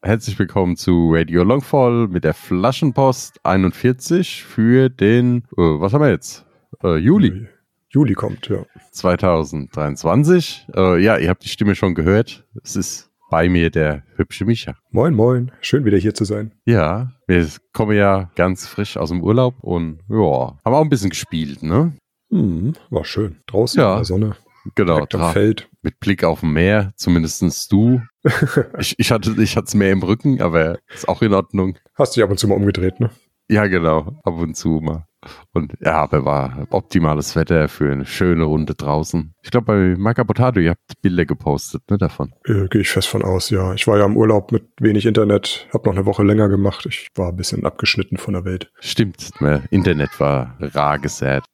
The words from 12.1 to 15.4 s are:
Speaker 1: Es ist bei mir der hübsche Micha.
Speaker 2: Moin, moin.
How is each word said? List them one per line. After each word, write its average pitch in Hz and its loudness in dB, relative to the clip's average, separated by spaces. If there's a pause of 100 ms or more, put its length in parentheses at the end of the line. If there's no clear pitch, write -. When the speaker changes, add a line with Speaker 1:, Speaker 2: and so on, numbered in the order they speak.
Speaker 1:
Es - -12
ist - -8 (180)
bei 82 2
mir 85 2
der 76 -2 (140)
hübsche - -6
Micha. 110 -2 (160)
Speaker 2:
Moin, 147 0
moin. 123 0 (100)